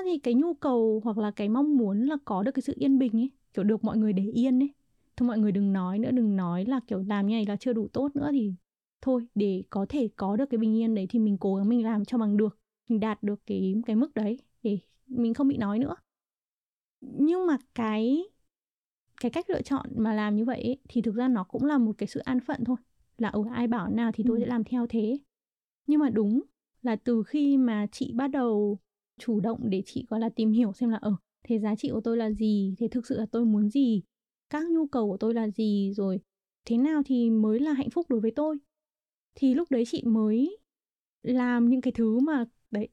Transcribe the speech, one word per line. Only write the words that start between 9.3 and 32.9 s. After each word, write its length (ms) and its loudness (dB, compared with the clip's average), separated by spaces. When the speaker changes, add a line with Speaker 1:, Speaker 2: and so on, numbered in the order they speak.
Speaker 1:
để 360 0
có 180 -2
thể 280 -2
có 200 -2
được 140 0
cái 80 0
bình 180 2
yên 180 0
đấy 160 -2
thì 80 0
mình 200 2
cố 180 0
gắng 120 0
mình 160 2
làm 200 -2
cho 140 -2
bằng 180 2
được, 220 0
mình 120 2
đạt 220 -4
được 240 -4
cái, 280 -2
cái 100 0
mức 180 0
đấy 240 -2
để 160 -2
mình 280 -2
không 140 2
bị 80 2
nói 220 -2
nữa. 160 -4
Nhưng 460 0
mà 120 2
cái, 500 0
cái 100 -2
cách 200 -6
lựa 120 -2
chọn 240 -4
mà 180 0
làm 220 0
như 80 0
vậy 180 -4
ấy, 160 -4
thì 140 -2
thực 120 -2
ra 140 0
nó 160 0
cũng 200 -4
là 140 2
một 200 2
cái 80 -4
sự 140 -8
an 200 -2
phận 240 -6
thôi. 120 -2
Là, 100 -2
ừ, 240 -2
ai 140 -2
bảo 240 -2
nào 240 0
thì 120 -4
tôi 120 2
Speaker 2:
Ừ. 20 0
Speaker 1:
sẽ 60 -2
làm 180 -2
theo 240 -2
thế. 300 -2
Nhưng 140 2
mà 100 2
đúng 300 2
là 140 -2
từ 260 0
khi 340 2
mà 360 2
chị 220 -8
bắt 140 -2
đầu 500 0
chủ 220 -2
động 200 -2
để 160 0
chị 220 -8
gọi 120 -2
là 80 -2
tìm 240 0
hiểu 200 2
xem 180 0
là, 120 0
ờ, 140 0
thế 160 -2
giá 180 0
trị 160 -4
của 80 -2
tôi 160 -2
là 140 0
gì, 480 0
thế 100 -2
thực 180 -4